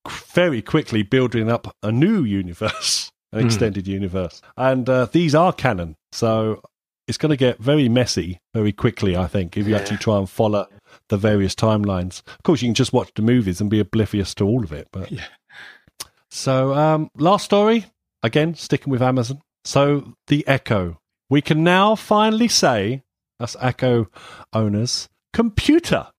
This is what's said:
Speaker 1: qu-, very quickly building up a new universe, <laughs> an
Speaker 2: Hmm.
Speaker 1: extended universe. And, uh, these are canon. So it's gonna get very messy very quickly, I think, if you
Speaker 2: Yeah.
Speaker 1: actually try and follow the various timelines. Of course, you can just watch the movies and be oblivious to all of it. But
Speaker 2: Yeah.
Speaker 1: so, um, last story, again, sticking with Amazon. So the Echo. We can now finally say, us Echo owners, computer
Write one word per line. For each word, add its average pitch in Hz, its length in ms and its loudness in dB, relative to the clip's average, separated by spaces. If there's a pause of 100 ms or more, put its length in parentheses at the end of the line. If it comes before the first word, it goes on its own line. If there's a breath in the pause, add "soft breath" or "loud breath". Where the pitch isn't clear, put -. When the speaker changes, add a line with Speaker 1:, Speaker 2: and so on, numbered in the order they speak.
Speaker 1:
qu-, - 300 -14
very 160 300 2
quickly 117 400 0
building 117 440 0
up - 360 -4
a 107 80 -2
new 165 320 2
universe, 98 880 -4 (100)
<laughs> - 100 -20
an 110 100 -2
Speaker 2:
Hmm. - 40 2
Speaker 1:
extended 101 420 -2
universe. 95 540 -6 (160 soft breath)
And, 131 320 0
uh, 127 160 2
these 160 300 0
are 170 180 4
canon. 90 420 -4 (160)
So 110 520 -2 (440)
it's 117 100 -6
gonna 151 180 0
get 123 240 2
very 139 300 2
messy 95 500 0 (140)
very 107 180 0
quickly, 98 460 0
I 90 100 0
think, 90 300 -4
if 104 100 -2
you 107 60 2
Speaker 2:
Yeah. 104 80 0
Speaker 1:
actually 98 160 -6
try 104 200 0
and 95 120 -2
follow 104 380 -2 (420 soft breath)
the 107 80 0
various 101 360 2
timelines. 101 760 -2
Of - 160 -20
course, 160 180 2
you 123 80 -2
can 110 60 0
just - 180 -2
watch 117 220 -2
the 107 60 -4
movies 110 380 0
and 104 100 -2
be 107 120 2
oblivious 101 540 -2
to 101 120 0
all 117 160 0
of 78 80 -10
it. 73 220 -12
But 95 180 -12
Speaker 2:
Yeah. - 140 -12 (1040 loud breath)
Speaker 1:
so, 135 440 0
um, 156 440 2
last 175 280 2
story, 208 420 2 (360)
again, 151 320 0
sticking - 360 -4
with 123 100 0
Amazon. 127 400 0 (240)
So 143 480 0 (140)
the 147 200 0
Echo. 98 520 0 (300)
We 143 120 2
can 156 220 2
now 190 320 4
finally 220 520 2
say, 123 560 0 (380)
us 120 180 -10
Echo 123 480 0 (460 loud breath)
owners, 110 560 -2 (240)
computer 233 760 0 (120)